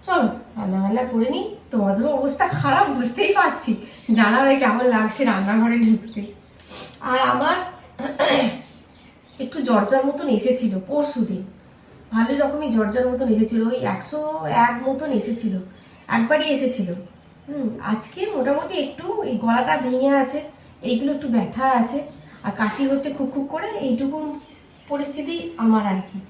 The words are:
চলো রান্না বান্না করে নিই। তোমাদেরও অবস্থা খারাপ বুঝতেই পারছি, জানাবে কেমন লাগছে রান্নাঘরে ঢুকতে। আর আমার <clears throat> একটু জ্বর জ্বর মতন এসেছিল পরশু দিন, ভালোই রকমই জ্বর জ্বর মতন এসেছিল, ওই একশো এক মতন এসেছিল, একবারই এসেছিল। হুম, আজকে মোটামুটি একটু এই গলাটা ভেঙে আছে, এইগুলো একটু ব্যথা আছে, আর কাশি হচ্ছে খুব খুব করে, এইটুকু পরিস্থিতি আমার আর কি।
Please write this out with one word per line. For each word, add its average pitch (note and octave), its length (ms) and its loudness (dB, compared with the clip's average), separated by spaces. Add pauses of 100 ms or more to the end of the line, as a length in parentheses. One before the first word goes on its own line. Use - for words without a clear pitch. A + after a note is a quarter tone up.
চলো E4+ 240 2 (300)
রান্না F#3+ 220 -2
বান্না G#3+ 240 0
করে A#3+ 260 0
নিই। F#4+ 260 -4 (160)
তোমাদেরও G#3 380 2
অবস্থা C#4+ 380 0
খারাপ D#4 420 2
বুঝতেই C#4 440 0
পারছি, E4+ 420 2 (380)
জানাবে A#3+ 420 6
কেমন B3 300 2
লাগছে A3 380 2
রান্নাঘরে A3 540 2
ঢুকতে। G#3+ 580 2 (640)
আর B3+ 180 0
আমার C4 360 2 (440)
<clears throat> - 1400 -2
একটু C4+ 220 -6
জ্বর A3 240 2
জ্বর C4 200 2
মতন C#4+ 220 -2
এসেছিল A3+ 600 0
পরশু C#4+ 380 0
দিন, F#3 180 -6 (680)
ভালোই A#3+ 260 2
রকমই D4 340 0
জ্বর G#3+ 200 2
জ্বর B3+ 200 0
মতন B3+ 160 -2
এসেছিল, A3 400 2
ওই B3 80 0
একশো D4+ 680 -6
এক A#3+ 440 2
মতন C#4+ 220 -4
এসেছিল, G#3 480 -2 (480)
একবারই D4 380 2
এসেছিল। A#3+ 480 -2 (540)
হুম, C#4 220 -4 (140)
আজকে A#3 420 -4 (100)
মোটামুটি C#4+ 420 -2
একটু F4 460 -4
এই A#3+ 140 -2
গলাটা A#3+ 400 2
ভেঙে B3+ 320 0
আছে, C#4 320 2 (400)
এইগুলো B3 320 0
একটু C#4+ 140 -6
ব্যথা A3+ 420 0
আছে, B3 340 2 (400)
আর G3+ 80 -4
কাশি A3 360 0
হচ্ছে C#4 220 0
খুব - 240 -4
খুব C#4 140 -4
করে, D#4+ 200 -6
এইটুকু C#4+ 720 -2 (480)
পরিস্থিতি C#4+ 680 -6
আমার A3 280 4
আর F#3+ 160 -2 (120)
কি। G3 60 -10 (100)